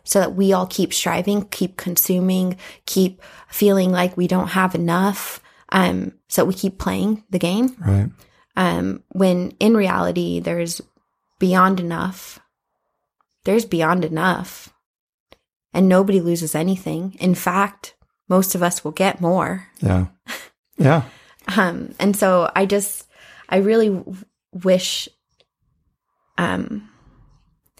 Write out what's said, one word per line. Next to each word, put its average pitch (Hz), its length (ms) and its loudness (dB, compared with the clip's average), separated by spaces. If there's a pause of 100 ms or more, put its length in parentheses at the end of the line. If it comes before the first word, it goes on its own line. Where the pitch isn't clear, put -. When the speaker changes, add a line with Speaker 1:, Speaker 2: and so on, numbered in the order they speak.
Speaker 1:
so - 160 0
that 180 160 0
we 190 160 4
all 185 140 2
keep 185 280 -2
striving, 185 520 -2
keep - 320 -6
consuming, 185 800 0 (300)
keep 185 340 0 (260)
feeling 196 440 2
like 180 260 0
we 180 100 2
don't 180 220 0
have 190 260 0
enough, 175 640 -2 (320)
um, 180 420 0 (140)
so - 160 2
we 185 120 0
keep - 240 -4
playing 190 500 -2
the 185 100 -2
game. 220 400 0
Speaker 2:
Right. 101 300 2 (480)
Speaker 1:
Um, 180 520 -2
when 185 500 0
in 220 180 4
reality, 175 640 0
there's 170 420 -6 (560)
beyond 185 420 2
enough. 170 600 -8 (1040)
There's 220 180 2
beyond 170 400 0
enough. 165 680 -4 (1000)
And 185 160 4
nobody 190 320 4
loses 170 360 -2
anything. 175 640 -4
In 180 160 2
fact, 196 600 -4 (320)
most 185 280 2
of 180 80 -2
us 175 200 -2
will 156 80 -8
get 190 300 0
more. 180 460 0 (140)
Speaker 2:
Yeah. 92 260 2 (680)
Yeah. 147 300 4
Speaker 1:
<laughs> - 40 -20 (460)
Um, 180 420 -2
and 202 180 2
so 185 380 4
I 190 100 2
just, 202 420 -2 (400)
I 185 100 0
really 214 320 4
w-, 185 260 -4 (360)
wish, 185 560 0 (1300)
um, - 520 -6 (920)